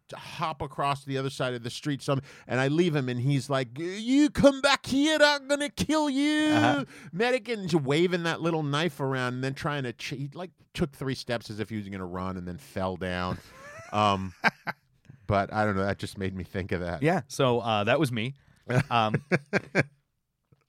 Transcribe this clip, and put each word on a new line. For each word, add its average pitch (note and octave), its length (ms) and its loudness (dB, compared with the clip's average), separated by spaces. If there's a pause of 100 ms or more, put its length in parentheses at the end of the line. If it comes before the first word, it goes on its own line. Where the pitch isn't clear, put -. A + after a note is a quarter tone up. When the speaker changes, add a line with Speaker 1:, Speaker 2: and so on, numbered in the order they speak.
(140)
Speaker 1:
hop D#3+ 480 -8
across C#3+ 400 -2
to - 60 -16
the C3+ 100 -2
other C3+ 120 -2
side C3 240 -4
of A#2+ 80 -8
the A#2 80 -8
street, C#3+ 320 -6
some, C3+ 180 0 (280)
and B2 120 0
I C3+ 80 2
leave D#3+ 260 2
him, C3 140 0
and B2 120 -2
he's C3+ 300 0
like, C3 280 -2
"You A3 520 2
come C4+ 300 6
back C4+ 260 2
here, D4 340 4
I'm C#4+ 280 6
gonna C#4+ 220 2
kill D4+ 400 0
you." D4+ 420 2
Speaker 2:
Uh-huh. D4 320 4 (280)
Speaker 1:
Medic, A#3 360 0
and G#3 200 -4
just D3+ 140 2
waving E3+ 420 2
that D#3 160 -2
little D#3+ 220 0
knife D3 380 -2
around, C3 340 -2
and B2+ 100 -6
then C3+ 100 -2
trying D3 300 -4
to, A#2+ 100 -6
ch-, - 160 -12
he, C#3+ 240 -8
like, F3 160 -12 (240)
took D#3 180 -2
three C3+ 240 -4
steps A#2 340 -6
as G#2 80 -10
if G#2+ 120 -6
he A2 60 -6
was G2+ 120 -8
gonna G2 180 -8
run, F#2 300 -6
and F2+ 100 -8
then F2 120 -10
fell F#2+ 380 -4
down. F2+ 460 -4
Speaker 2:
<laughs> - 60 -20 (440)
Speaker 1:
Um, G2 400 2 (920)
but G2 260 2
I G#2+ 120 2
don't G#2 100 2
know, F#2+ 100 0
that G2 140 -2
just - 180 -10
made F#2+ 160 -4
me F#2 120 -8
think F#2+ 260 -6
of F#2 120 -2
that. F2 200 -6
Speaker 2:
Yeah, D#3+ 240 2
so, B2 320 2
uh, G#2+ 240 0
that A#2+ 160 2
was C#3+ 140 2
me. B2 240 -4 (320)
Speaker 1:
<laughs> B2 200 2
Speaker 2:
Um, A2+ 280 2 (1500)